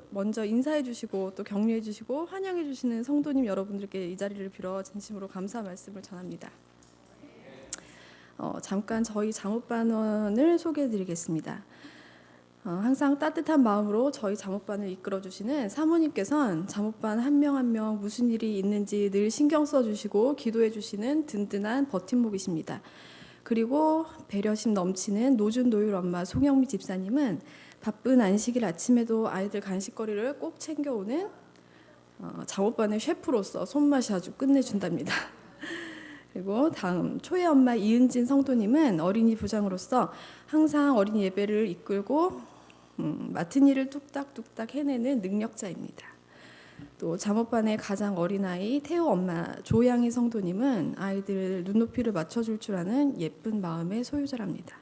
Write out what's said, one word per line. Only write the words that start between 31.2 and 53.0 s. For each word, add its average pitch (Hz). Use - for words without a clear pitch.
어, -
잠옷반의 214
셰프로서 240
손맛이 277
아주 180
끝내준답니다. 208
<laughs> -
그리고 208
다음 180
초의 359
엄마 262
이은진 240
성도님은 262
어린이 220
부장으로서 208
항상 294
어린이 208
예배를 202
이끌고, 240
음, -
맡은 269
일을 269
뚝딱뚝딱 277
해내는 269
능력자입니다. 202
또 170
잠옷반의 220
가장 202
어린아이 196
태호 330
엄마 180
조양희 240
성도님은 226
아이들 190
눈높이를 226
맞춰줄 214
줄 202
아는 233